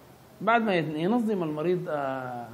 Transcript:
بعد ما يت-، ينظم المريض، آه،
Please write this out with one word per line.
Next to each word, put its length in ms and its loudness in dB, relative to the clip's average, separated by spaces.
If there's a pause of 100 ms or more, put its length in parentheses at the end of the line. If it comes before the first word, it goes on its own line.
(400)
بعد 220 4
ما 120 2
يت-، 220 0
ينظم 460 0
المريض، 460 0
آه، 640 -4